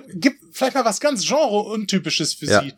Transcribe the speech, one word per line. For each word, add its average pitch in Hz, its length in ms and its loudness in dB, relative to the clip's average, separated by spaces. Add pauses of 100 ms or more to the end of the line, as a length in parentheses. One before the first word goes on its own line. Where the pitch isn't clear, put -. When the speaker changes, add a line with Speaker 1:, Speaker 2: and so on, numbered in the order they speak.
(140)
Speaker 1:
Gib 190 220 0 (180)
vielleicht 262 220 0
mal 254 100 0
was 202 160 0
ganz 277 260 0
Genre-untypisches 202 1080 0
für 151 100 -12
Speaker 2:
Ja. 202 160 4
Speaker 1:
sie. 139 160 -8